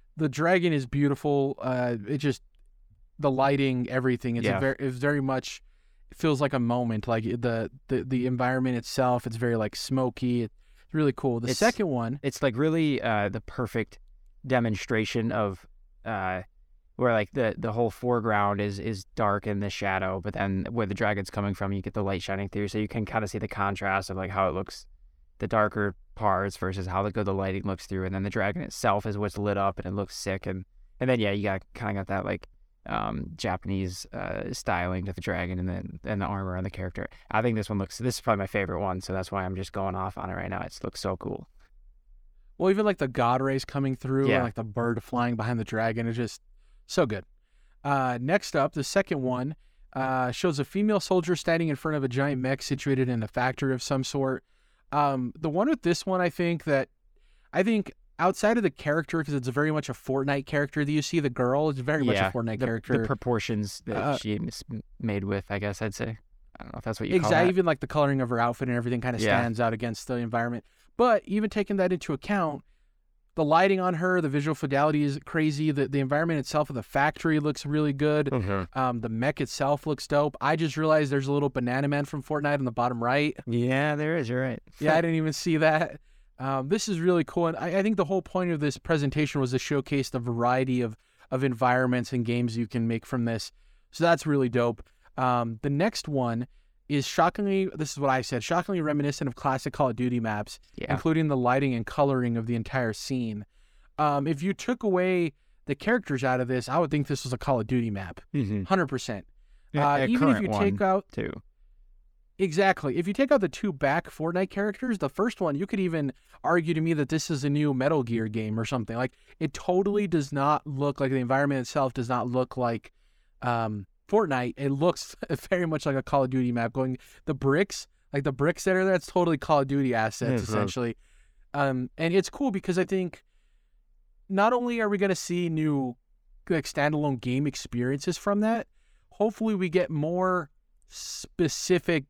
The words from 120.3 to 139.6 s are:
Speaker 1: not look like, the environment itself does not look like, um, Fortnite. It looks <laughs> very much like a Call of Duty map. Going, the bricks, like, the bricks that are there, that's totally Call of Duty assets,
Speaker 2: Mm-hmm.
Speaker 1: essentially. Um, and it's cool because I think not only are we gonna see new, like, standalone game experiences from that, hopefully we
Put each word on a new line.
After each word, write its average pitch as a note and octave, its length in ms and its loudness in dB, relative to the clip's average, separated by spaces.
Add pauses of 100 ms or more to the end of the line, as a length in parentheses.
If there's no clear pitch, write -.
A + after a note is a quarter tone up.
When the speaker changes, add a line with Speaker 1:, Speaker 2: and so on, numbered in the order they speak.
Speaker 1:
not C#3+ 340 0
look C#3+ 340 -2
like, C3+ 120 0
the C3+ 60 2
environment C3 420 2
itself C3 320 0
does A#2+ 160 -4
not B2 200 0
look B2+ 280 0
like, A#2 360 -2 (500)
um, A2+ 440 -2 (220)
Fortnite. D3 480 2
It C#3 140 -2
looks D3+ 440 0 (140)
<laughs> - 220 -4
very F3+ 160 0
much D#3 180 -2
like C#3 120 0
a C3 60 -2
Call C#3 220 2
of B2+ 60 0
Duty B2+ 200 2
map. A#2+ 220 0
Going, C3 240 -2 (300)
the D3+ 80 -2
bricks, C#3 520 2 (280)
like, C#3 100 -2
the C#3+ 80 -2
bricks C#3+ 320 0
that F#3+ 100 4
are F#3 100 4
there, F#3+ 100 4
that's F3 120 0
totally E3+ 300 2
Call D3 240 4
of C3+ 80 2
Duty C3+ 260 2
assets, A2+ 480 0
Speaker 2:
Mm-hmm. A2 120 -4
Speaker 1:
essentially. G#2+ 420 -2 (560)
Um, C3+ 460 0
and E3 160 2
it's F#3+ 160 4
cool C4+ 200 0
because F#3 280 -2
I F3+ 60 4
think F#3 380 -4 (1080)
not G#3 240 4
only A#3+ 260 0
are G#3+ 80 2
we G3+ 80 0
gonna F#3+ 180 2
see F3 360 -2
new, D3 440 0 (540)
like, E3 160 2
standalone D3 560 0
game C3 260 0
experiences C3 680 -2
from G3+ 240 0
that, A3+ 260 0 (440)
hopefully A3 440 0
we F#3 140 0